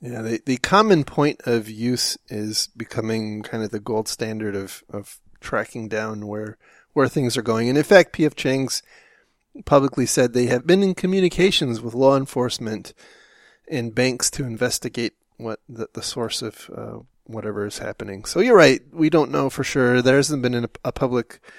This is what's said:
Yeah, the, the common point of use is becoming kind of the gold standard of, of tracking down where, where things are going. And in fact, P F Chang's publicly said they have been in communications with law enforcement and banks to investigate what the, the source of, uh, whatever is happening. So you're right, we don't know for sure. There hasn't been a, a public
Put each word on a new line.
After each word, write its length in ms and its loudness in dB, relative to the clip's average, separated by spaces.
Yeah, 200 -10
the, 240 -4
the 120 -2
common 460 4
point 420 0
of 240 0
use 480 -2
is 480 -6
becoming 680 -6
kind 200 -6
of 60 -6
the 100 -8
gold 280 -4
standard 480 -6
of, 340 -10
of 300 -14
tracking 500 -6
down 360 -6
where, 320 -10
where 140 4
things 300 -2
are 60 -4
going. 260 0
And 80 2
in 60 4
fact, 300 6
P 120 0
F 80 0
Chang's 480 -2
publicly 420 4
said 260 0
they 140 2
have 180 0
been 160 4
in 140 2
communications 840 0
with 120 -8
law 240 6
enforcement 800 -4
and 240 -4
banks 380 0
to 140 -6
investigate 680 -4
what 220 -10
the, 240 -10
the 80 -10
source 400 -6
of, 340 -14
uh, 240 -14
whatever 400 -8
is 120 -10
happening. 480 -12
So 140 -4
you're 180 8
right, 240 8
we 180 2
don't 220 2
know 200 0
for 120 -6
sure. 380 2
There 140 4
hasn't 260 0
been 240 -2
a, 40 -10
a 80 -4
public 480 -4